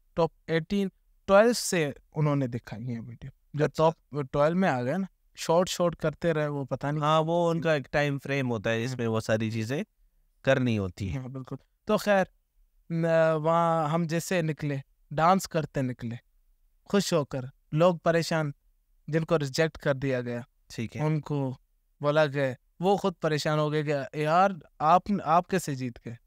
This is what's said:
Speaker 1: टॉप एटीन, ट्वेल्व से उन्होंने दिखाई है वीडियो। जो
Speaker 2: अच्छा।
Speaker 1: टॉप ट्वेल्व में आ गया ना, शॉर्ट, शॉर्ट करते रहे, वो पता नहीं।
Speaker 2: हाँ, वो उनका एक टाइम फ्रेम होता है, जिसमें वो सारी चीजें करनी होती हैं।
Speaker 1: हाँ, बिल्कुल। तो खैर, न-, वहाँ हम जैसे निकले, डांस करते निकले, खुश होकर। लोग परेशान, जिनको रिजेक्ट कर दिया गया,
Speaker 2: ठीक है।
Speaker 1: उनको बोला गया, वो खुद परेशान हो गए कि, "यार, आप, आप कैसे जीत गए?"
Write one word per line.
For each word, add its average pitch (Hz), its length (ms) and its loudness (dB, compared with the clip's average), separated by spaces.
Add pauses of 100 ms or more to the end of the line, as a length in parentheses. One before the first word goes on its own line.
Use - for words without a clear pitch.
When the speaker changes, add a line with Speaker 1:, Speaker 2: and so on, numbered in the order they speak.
(160)
Speaker 1:
टॉप 165 160 0 (160)
एटीन, 185 400 -2 (380)
ट्वेल्व 214 260 8
से 160 420 -2 (220)
उन्होंने 143 320 2
दिखाई 117 360 -10
है 117 160 -6
वीडियो। 117 320 -16 (240)
जो 147 80 0
Speaker 2:
अच्छा। 156 200 0
Speaker 1:
टॉप 147 480 -2
ट्वेल्व 151 240 2
में 185 120 2
आ 127 140 0
गया 135 140 -2
ना, 190 120 -6 (260)
शॉर्ट, 170 340 0
शॉर्ट 175 260 0
करते 165 380 -2
रहे, 151 160 -2
वो 143 160 -6
पता 139 260 -6
नहीं। 151 120 -2
Speaker 2:
हाँ, 156 180 4
वो 170 300 0
उनका 165 240 0
एक 135 180 -4
टाइम 143 260 0
फ्रेम 139 300 -2
होता 113 220 -2
है, 113 100 0
जिसमें 123 260 -4
वो 110 140 0
सारी 110 300 0
चीजें 117 340 -4 (600)
करनी 127 320 2
होती 98 320 -4
हैं। 135 120 -6
Speaker 1:
हाँ, 127 100 -12
बिल्कुल। 131 280 -12 (280)
तो 214 120 2
खैर, 196 280 2 (680)
न-, 165 480 2
वहाँ 165 480 2
हम 170 180 0
जैसे 170 360 -2
निकले, 147 400 -4 (300)
डांस 170 340 4
करते 147 360 -4
निकले, 123 360 -6 (720)
खुश 190 240 2
होकर। 135 360 -2 (240)
लोग 170 240 4
परेशान, 165 560 0 (560)
जिनको 160 260 0
रिजेक्ट 147 400 0
कर 143 180 0
दिया 131 260 -2
गया, 120 260 -6 (240)
Speaker 2:
ठीक - 260 -8
है। 151 80 -4
Speaker 1:
उनको 143 560 -2 (420)
बोला 151 240 4
गया, 135 280 -2 (260)
वो 190 160 2
खुद 185 180 -2
परेशान 156 440 -2
हो 151 120 0
गए 151 140 -2
कि, 147 400 -4
"यार, 175 360 2 (200)
आप, 165 220 6 (220)
आप 170 220 4
कैसे 165 280 -2
जीत 127 300 -8
गए?" 120 220 -12